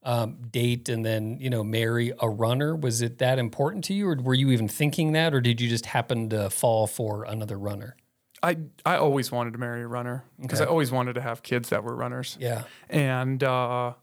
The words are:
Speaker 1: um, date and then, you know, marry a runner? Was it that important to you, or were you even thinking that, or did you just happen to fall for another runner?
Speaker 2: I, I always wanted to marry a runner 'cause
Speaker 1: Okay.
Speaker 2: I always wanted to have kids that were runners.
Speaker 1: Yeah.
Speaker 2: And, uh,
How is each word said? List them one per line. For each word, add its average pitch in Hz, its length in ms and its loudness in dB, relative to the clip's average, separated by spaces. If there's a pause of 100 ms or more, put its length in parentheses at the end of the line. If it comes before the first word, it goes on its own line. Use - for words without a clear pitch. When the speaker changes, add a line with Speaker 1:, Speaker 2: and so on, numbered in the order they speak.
Speaker 1:
um, 120 340 0 (140)
date 120 360 2
and 113 160 0
then, 110 360 0
you 131 100 -4
know, 113 140 0
marry 117 580 2
a 117 80 2
runner? 123 460 2
Was 120 260 0
it 120 160 -2
that 131 220 4
important 143 460 -2
to 196 80 -2
you, 202 140 0
or 165 80 2
were 127 200 2
you 135 160 4
even 110 160 4
thinking 156 460 2
that, 160 200 4
or 131 80 4
did 120 180 4
you 120 80 0
just 117 200 -2
happen 117 420 -2
to 104 220 0
fall 110 340 2
for 107 380 -4
another 107 340 -6
runner? 104 380 -8 (480)
Speaker 2:
I, 170 140 2 (280)
I 175 120 4
always 139 340 2
wanted 120 220 -2
to 120 60 -10
marry 120 220 -6
a 120 60 -8
runner 123 360 -6 (240)
'cause 147 140 0
Speaker 1:
Okay. - 80 2
Speaker 2:
I - 20 0
always 147 200 2
wanted 123 220 0
to 123 80 -4
have 117 200 -6
kids 120 280 -2
that 104 140 0
were 120 120 -8
runners. 123 440 -6
Speaker 1:
Yeah. 117 240 -4 (240)
Speaker 2:
And, 131 560 0
uh, 123 600 0